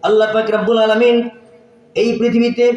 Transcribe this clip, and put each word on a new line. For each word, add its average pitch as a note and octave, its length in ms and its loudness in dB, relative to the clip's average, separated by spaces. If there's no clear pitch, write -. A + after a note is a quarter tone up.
আল্লাহ G#3+ 300 0
পাক A3 180 -2
রব্বুল G#3+ 260 -2
আলামিন A#3 520 2
এই A#3 240 -2
পৃথিবীতে A#3+ 580 0